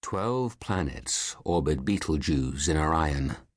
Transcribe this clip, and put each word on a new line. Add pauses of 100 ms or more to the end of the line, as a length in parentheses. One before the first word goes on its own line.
Twelve
planets
orbit
Betelgeuse
in
Orion (200)